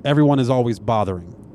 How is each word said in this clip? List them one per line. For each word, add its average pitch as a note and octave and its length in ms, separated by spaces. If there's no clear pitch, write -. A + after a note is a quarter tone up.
everyone C#3+ 360
is B2 100
always A#2+ 300
bothering. G2 520